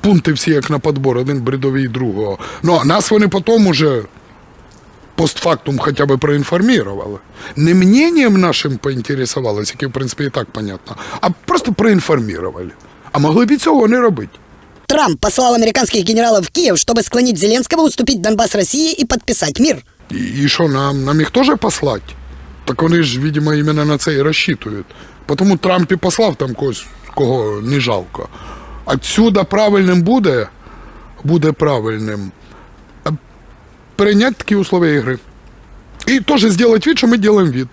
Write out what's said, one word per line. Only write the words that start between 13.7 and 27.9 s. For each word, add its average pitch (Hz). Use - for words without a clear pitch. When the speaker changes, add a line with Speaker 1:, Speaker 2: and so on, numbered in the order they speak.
Speaker 1:
не 240
робити. 175
Speaker 2:
Трамп 262
послал 240
американских 226
генералов 220
в 160
Киев, 294
чтобы 233
склонить 247
Зеленского 240
уступить 254
Донбасс 214
России 285
и 254
подписать 226
мир. 214
Speaker 1:
І, -
і 110
що, 170
нам, 139
нам 147
їх 151
теж 262
послать? -
Так 131
вони 165
ж, 123
видимо, 151
іменно 151
на 147
це 151
і 139
розчитують. 135
Потому 185
Трамп 180
і 185
послав 185
там 131
когось, 127
кого 120
не 135
жалко. 107